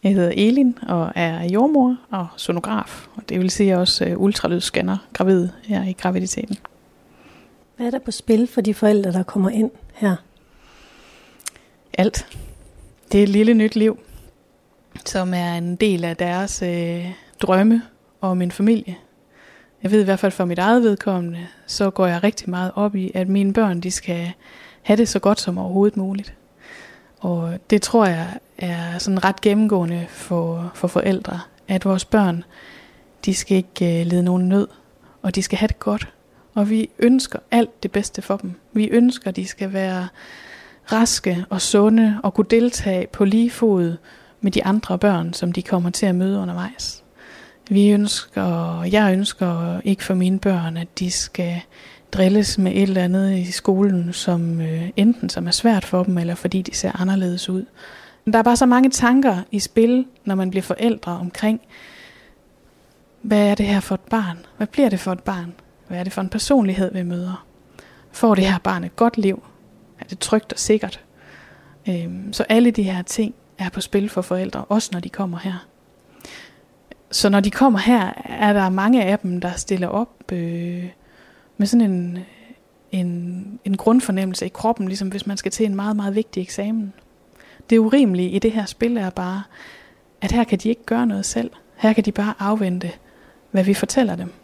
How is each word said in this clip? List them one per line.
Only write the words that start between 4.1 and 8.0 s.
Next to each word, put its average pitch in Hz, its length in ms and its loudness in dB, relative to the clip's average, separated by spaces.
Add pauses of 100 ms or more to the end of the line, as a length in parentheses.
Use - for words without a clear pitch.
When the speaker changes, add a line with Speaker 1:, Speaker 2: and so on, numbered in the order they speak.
Speaker 1:
ultralydsscanner 185 760 -2 (160)
gravid 185 360 2 (140)
her 202 200 -4
i 185 80 -4
graviditeten. 185 680 -4 (1160)
Speaker 2:
Hvad 240 120 -4
er 233 40 -2
der 262 80 -4
på 240 120 -8